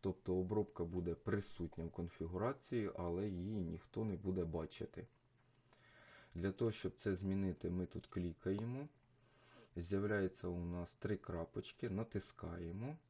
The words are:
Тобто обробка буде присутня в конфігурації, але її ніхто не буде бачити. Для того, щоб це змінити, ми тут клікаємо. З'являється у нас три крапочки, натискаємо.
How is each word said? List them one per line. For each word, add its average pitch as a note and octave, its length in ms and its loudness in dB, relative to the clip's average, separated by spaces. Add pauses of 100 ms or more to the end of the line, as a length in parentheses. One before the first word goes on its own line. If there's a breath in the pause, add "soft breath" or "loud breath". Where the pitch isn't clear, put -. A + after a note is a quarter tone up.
Тобто F#2 340 0
обробка F2 500 2
буде F2 300 2
присутня F2 680 0
в E2 60 -4
конфігурації, F#2+ 1040 0
але F2+ 320 0
її F#2+ 320 -2
ніхто F2 440 -2
не G2+ 100 0
буде F#2 300 2
бачити. - 640 -4 (1300 loud breath)
Для F2+ 160 0
того, A2+ 200 2
щоб - 240 -4
це G2+ 200 2
змінити, F#2+ 540 2
ми F2+ 160 0
тут - 220 -8
клікаємо. G#2 800 -2 (880 loud breath)
З'являється G2 720 2
у F2 180 0
нас F2 280 -4
три G2+ 240 0
крапочки, - 720 -4
натискаємо. F#2+ 1040 -4 (140)